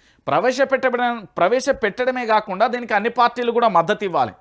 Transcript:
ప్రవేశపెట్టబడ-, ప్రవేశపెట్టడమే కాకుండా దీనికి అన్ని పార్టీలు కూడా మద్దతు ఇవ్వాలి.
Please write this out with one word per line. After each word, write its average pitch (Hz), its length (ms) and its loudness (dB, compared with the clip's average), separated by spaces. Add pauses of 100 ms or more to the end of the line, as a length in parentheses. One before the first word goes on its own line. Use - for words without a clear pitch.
(280)
ప్రవేశపెట్టబడ-, 240 1000 0 (120)
ప్రవేశపెట్టడమే 247 880 0
కాకుండా 214 420 0
దీనికి 240 260 -4
అన్ని 208 160 0
పార్టీలు 240 420 0
కూడా 220 160 2
మద్దతు 180 380 2
ఇవ్వాలి. 139 360 -2